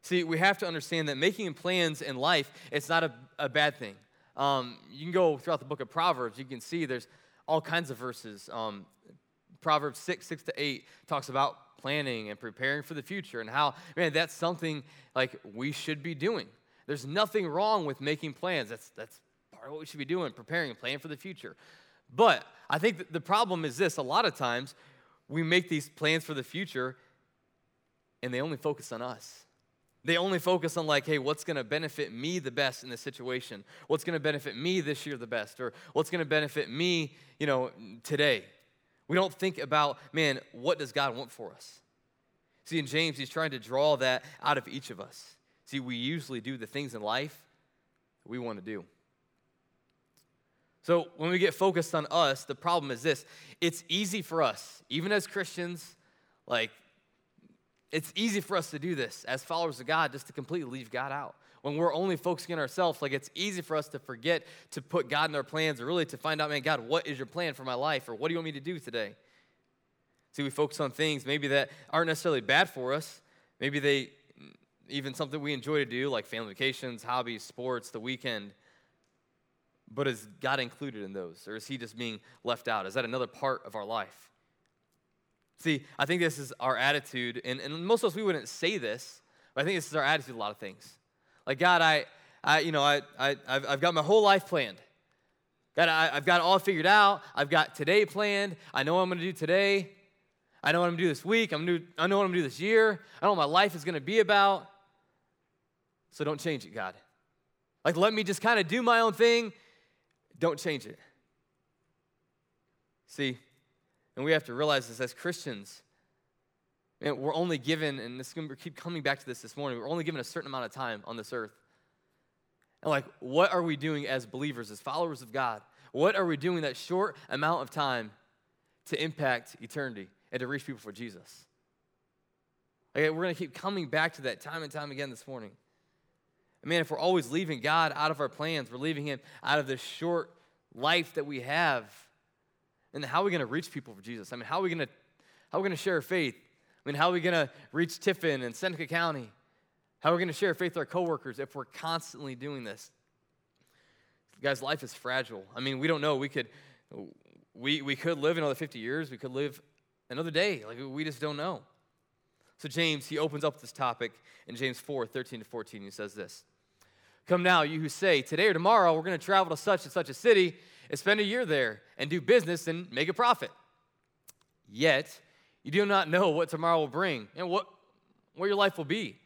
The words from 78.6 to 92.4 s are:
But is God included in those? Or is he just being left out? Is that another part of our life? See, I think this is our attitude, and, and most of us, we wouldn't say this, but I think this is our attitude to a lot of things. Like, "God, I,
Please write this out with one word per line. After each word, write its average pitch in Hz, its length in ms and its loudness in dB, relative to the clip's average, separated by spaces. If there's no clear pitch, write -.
But 139 160 -2
is 107 200 -6
God 135 200 0
included 120 420 -8
in 95 120 -10
those? 87 340 -10
Or 107 80 -10
is 110 100 -12
he 131 140 -8
just 113 180 -14
being 117 220 -8
left 120 240 -4
out? 104 180 -2
Is 98 80 -8
that 123 120 -2
another 123 200 -4
part - 400 -4
of 104 80 -14
our 104 120 -6
life? 107 440 -6
See, 147 260 0
I 143 80 2
think 170 160 0
this 160 160 0
is 139 220 -10
our 127 180 0
attitude, 127 640 0
and, 127 160 -4
and 156 260 -8
most 226 180 4
of 226 60 2
us, 160 60 -4
we 214 80 -4
wouldn't 156 240 0
say 190 300 -2
this, 117 440 -6
but 135 80 -2
I 147 40 2
think 190 120 0
this 156 100 -4
is 151 80 -10
our 151 80 2
attitude 139 320 2
to - 20 -10
a - 20 -10
lot 104 120 -4
of 107 60 -14
things. - 400 -14
Like, 135 140 0
"God, 175 220 8
I, 156 240 6